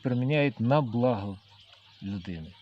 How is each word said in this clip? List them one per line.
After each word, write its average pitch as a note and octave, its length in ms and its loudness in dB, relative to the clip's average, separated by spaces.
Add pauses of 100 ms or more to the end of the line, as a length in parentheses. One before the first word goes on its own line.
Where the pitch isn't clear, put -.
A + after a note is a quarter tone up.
приміняють C3+ 560 0
на B2 220 4
благо A2 560 0 (680)
людини, F2+ 440 -8 (140)